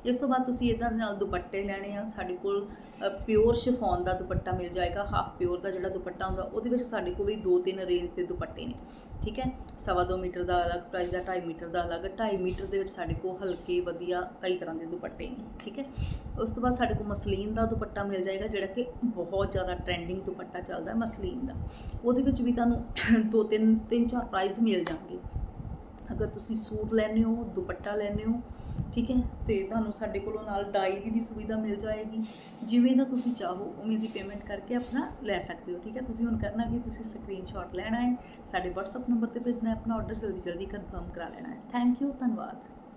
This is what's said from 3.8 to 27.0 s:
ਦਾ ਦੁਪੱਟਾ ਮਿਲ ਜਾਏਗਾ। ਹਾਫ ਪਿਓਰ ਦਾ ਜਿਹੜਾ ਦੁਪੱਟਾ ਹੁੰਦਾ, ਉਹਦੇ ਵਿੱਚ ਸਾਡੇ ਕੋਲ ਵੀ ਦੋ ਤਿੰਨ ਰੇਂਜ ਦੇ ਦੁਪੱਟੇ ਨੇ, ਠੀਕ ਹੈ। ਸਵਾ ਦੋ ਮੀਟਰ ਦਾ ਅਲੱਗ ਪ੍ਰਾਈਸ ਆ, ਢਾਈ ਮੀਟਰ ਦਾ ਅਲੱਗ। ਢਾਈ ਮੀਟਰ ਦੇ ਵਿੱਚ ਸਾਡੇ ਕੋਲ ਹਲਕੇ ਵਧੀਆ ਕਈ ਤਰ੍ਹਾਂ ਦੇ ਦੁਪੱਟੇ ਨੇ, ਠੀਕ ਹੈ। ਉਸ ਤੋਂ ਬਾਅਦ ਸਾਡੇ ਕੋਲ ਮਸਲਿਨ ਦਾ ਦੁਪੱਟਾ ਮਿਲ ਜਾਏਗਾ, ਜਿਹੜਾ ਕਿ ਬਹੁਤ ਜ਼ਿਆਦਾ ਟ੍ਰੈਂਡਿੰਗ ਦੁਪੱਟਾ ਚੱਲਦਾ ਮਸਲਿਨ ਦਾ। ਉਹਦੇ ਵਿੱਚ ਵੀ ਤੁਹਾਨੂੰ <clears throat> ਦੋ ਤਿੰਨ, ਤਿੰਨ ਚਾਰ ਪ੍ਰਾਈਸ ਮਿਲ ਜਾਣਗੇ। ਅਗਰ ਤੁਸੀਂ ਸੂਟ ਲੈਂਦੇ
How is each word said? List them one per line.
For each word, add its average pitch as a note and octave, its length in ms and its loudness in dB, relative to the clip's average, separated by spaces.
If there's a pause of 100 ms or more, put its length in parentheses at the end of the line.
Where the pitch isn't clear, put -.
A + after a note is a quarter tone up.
ਦਾ F#3 80 2
ਦੁਪੱਟਾ F#3 400 0
ਮਿਲ F3+ 160 0
ਜਾਏਗਾ। F3+ 360 0
ਹਾਫ F#3 340 0
ਪਿਓਰ F3 220 2
ਦਾ F#3+ 100 -2
ਜਿਹੜਾ F#3 180 -2
ਦੁਪੱਟਾ F#3 380 -4
ਹੁੰਦਾ, F#3+ 160 -2
ਉਹਦੇ A3+ 280 -2
ਵਿੱਚ B3 120 4
ਸਾਡੇ G3 280 -2
ਕੋਲ G3+ 160 0
ਵੀ G#3+ 100 2
ਦੋ F3+ 220 4
ਤਿੰਨ F#3 200 0
ਰੇਂਜ F3+ 320 2
ਦੇ F3+ 120 -2
ਦੁਪੱਟੇ - 440 -4
ਨੇ, - 80 -6 (480)
ਠੀਕ G#3+ 160 -2
ਹੈ। B3+ 140 0 (260)
ਸਵਾ F3+ 260 2
ਦੋ F#3 120 0
ਮੀਟਰ F3+ 260 -2
ਦਾ F3 240 4
ਅਲੱਗ F3 140 0
ਪ੍ਰਾਈਸ F3 340 -2
ਆ, F3+ 80 0
ਢਾਈ F3+ 180 0
ਮੀਟਰ E3 280 -6
ਦਾ F3 160 0
ਅਲੱਗ। E3+ 180 -2 (160)
ਢਾਈ G#3+ 180 2
ਮੀਟਰ F#3 300 -2
ਦੇ G3 120 0
ਵਿੱਚ F#3+ 120 0
ਸਾਡੇ E3 240 -2
ਕੋਲ F#3 280 -4
ਹਲਕੇ F3+ 380 0
ਵਧੀਆ F3 500 -2 (120)
ਕਈ F#3 140 2
ਤਰ੍ਹਾਂ D#3+ 180 -6
ਦੇ E3 120 -6
ਦੁਪੱਟੇ - 440 -6
ਨੇ, - 140 -10 (140)
ਠੀਕ G#3+ 200 -10
ਹੈ। C4+ 60 -4 (560)
ਉਸ A3 100 0
ਤੋਂ A#3+ 120 -4
ਬਾਅਦ B3 120 4
ਸਾਡੇ A#3+ 200 2
ਕੋਲ G#3 120 -2
ਮਸਲਿਨ G#3 480 -2
ਦਾ A3+ 120 2
ਦੁਪੱਟਾ A3 360 -2
ਮਿਲ G3 200 0
ਜਾਏਗਾ, F#3+ 240 -2
ਜਿਹੜਾ G3+ 200 -2
ਕਿ A#3+ 200 -2 (180)
ਬਹੁਤ G3 480 2
ਜ਼ਿਆਦਾ F#3 220 0
ਟ੍ਰੈਂਡਿੰਗ F3+ 480 -2
ਦੁਪੱਟਾ - 380 -6
ਚੱਲਦਾ F3 340 -6
ਮਸਲਿਨ A3+ 520 -2
ਦਾ। A#3 80 -6 (500)
ਉਹਦੇ B3 180 6
ਵਿੱਚ B3+ 200 4
ਵੀ A#3+ 100 4
ਤੁਹਾਨੂੰ A#3+ 320 4 (220)
<clears throat> A3 240 8
ਦੋ A3 120 6
ਤਿੰਨ, A3 360 6
ਤਿੰਨ A#3+ 280 4
ਚਾਰ A#3 180 0
ਪ੍ਰਾਈਸ G3 360 0
ਮਿਲ F#3+ 240 6
ਜਾਣਗੇ। E3+ 340 -6 (920)
ਅਗਰ G#3+ 140 0
ਤੁਸੀਂ - 300 -4
ਸੂਟ G#3+ 360 -2
ਲੈਂਦੇ A3 300 4